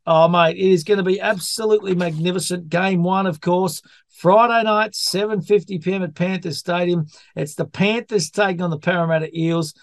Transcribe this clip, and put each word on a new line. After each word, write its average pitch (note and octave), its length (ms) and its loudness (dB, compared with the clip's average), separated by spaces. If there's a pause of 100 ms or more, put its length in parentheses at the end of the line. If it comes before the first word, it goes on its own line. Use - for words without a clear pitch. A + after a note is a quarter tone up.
Oh, E3 220 6
mate, E3+ 300 2
it F#3+ 140 4
is E3 120 4
gonna G3 200 0
be F#3+ 180 0
absolutely G#3 720 -2
magnificent. F3 720 -4
Game F3 360 0
one, F#3+ 220 0
of E3 140 -4
course, F3+ 420 0 (280)
Friday A3+ 540 4
night, G#3+ 320 0
seven G#3 460 -2
fifty G3 380 0
P F3+ 140 -2
M F#3+ 100 -4
at D#3+ 120 -8
Panthers F3 420 -4
Stadium. F3 480 -2 (300)
It's D3 200 -6
the D#3+ 100 -4
Panthers G#3 640 -2
taking F#3 320 -2
on F3 100 -2
the D3+ 80 -4
Parramatta E3 580 0
Eels. E3 460 -2